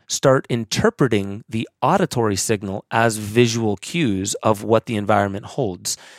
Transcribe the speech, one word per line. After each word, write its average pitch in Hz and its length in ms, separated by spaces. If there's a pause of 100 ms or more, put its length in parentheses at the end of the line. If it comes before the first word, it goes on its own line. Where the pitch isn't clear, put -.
start - 420
interpreting 113 960
the 117 200 (140)
auditory 131 540
signal 101 540
as 113 280
visual 110 600
cues 101 580
of 107 280
what 110 240
the 117 80
environment 101 500
holds. 101 520 (220)